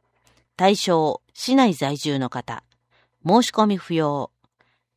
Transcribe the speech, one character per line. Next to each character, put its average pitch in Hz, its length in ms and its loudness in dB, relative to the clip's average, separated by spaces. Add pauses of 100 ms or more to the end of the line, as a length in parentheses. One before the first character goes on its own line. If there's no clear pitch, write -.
(580)
対 196 160 4
象、 160 480 0 (100)
市 - 240 -2
内 247 160 4
在 143 240 -4
住 143 220 -4
の 127 100 -4
方。 117 340 -10 (640)
申 220 160 4
し - 60 -2
込 214 160 0
み 208 140 0
不 170 160 -8
要。 147 360 -2 (680)